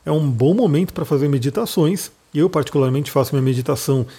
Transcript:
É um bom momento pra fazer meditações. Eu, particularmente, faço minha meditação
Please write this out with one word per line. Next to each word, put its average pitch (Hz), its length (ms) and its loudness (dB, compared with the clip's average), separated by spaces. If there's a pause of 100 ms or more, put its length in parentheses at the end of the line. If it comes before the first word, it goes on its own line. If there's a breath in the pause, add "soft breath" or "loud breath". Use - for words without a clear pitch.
É 151 60 -2
um 151 180 2
bom 131 240 2
momento 185 400 2
pra 160 120 -6
fazer 143 240 0
meditações. 151 840 -2 (240)
Eu, 165 140 2
particularmente, 143 600 0
faço 135 240 0
minha 135 80 2
meditação 131 640 0 (120 loud breath)